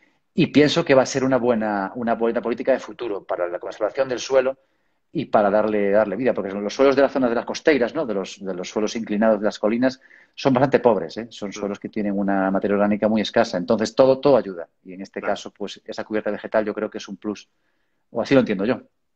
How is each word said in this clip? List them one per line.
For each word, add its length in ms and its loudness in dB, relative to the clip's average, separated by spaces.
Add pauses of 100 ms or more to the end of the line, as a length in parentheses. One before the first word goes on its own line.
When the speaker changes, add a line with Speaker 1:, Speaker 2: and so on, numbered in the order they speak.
(360)
Speaker 1:
y 120 2
pienso 360 4
que 100 4
va 80 6
a 40 0
ser 160 -4
una 140 2
buena, 580 0
una 200 -2
buena 280 -2
política 300 -2
de 80 0
futuro 420 -8
para 240 -4
la 140 -6
conservación 480 -4
del 100 -4
suelo 400 -2 (540)
y 140 -4
para 220 4
darle, 440 2
darle 240 2
vida, 180 0
porque 180 -6
los 220 -6
suelos 220 4
de 60 4
las 100 2
zonas 180 0
de 60 -2
las 80 -4
costeiras, 500 0
¿no? 100 -2
De 100 -4
los, 300 -8
de 80 -6
los 160 -8
suelos 280 -2
inclinados 420 2
de 60 -6
las 160 -4
colinas, 400 0 (340)
son 180 0
bastante 280 4
pobres, 380 2
¿eh? 120 -8
Son 200 -10
Speaker 2:
Mm. 20 -10
Speaker 1:
suelos 260 -6
que 100 -10
tienen 300 -4
una 320 0
materia 240 0
orgánica 320 2
muy 140 2
escasa, 380 0
entonces 360 -2
todo, 240 4
todo 180 4
ayuda, 320 -4 (140)
y 120 -18
en 80 -12
este 180 -12
Speaker 2:
Claro. 140 -2
Speaker 1:
caso, 180 -12
pues, 320 -12
esa 180 -12
cubierta 300 -4
vegetal 320 -2
yo 100 -6
creo 160 -6
que 80 -10
es 80 -16
un 100 -12
plus, 320 -10 (640)
o 100 -6
así 140 0
lo 60 8
entiendo 240 0
yo. 180 -2 (340)